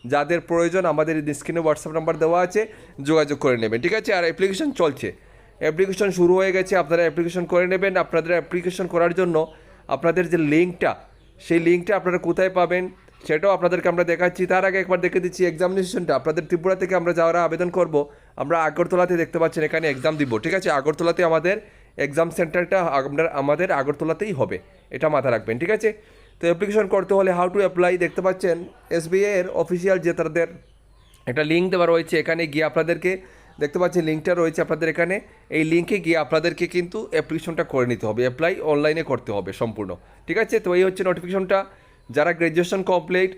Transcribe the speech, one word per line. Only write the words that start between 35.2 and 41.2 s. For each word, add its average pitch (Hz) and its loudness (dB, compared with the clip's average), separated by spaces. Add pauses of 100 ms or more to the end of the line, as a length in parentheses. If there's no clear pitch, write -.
এই 160 0
লিঙ্কে 170 0
গিয়ে 160 0
আপনাদেরকে 160 0
কিন্তু 180 -4
অ্যাপ্লিকেশনটা 160 -2
করে 127 0
নিতে 113 -2
হবে, 110 -2
অ্যাপ্লাই 139 0
অনলাইনে 151 0
করতে 120 -4
হবে 98 -4
সম্পূর্ণ, 104 -6 (320)
ঠিক 165 -2
আছে? 220 0
তো 185 -2
এই 185 4
হচ্ছে 190 -2
নোটিফিকেশনটা। 190 0 (460)